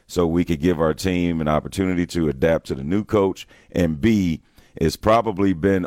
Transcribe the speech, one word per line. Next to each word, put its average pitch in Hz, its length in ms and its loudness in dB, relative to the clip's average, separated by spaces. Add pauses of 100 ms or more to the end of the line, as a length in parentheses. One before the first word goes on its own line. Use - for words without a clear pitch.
so 87 200 0
we 85 200 2
could 80 140 -2
give 82 200 0
our 80 140 2
team 87 480 0
an 76 60 -2
opportunity 87 580 -2
to 80 220 -2
adapt 76 400 0
to 80 60 -4
the 67 100 -10
new 98 200 -2
coach. 98 420 -2 (260)
And 80 280 -2
B, 95 400 2 (360)
it's 80 200 -2
probably 107 560 2
been 90 340 0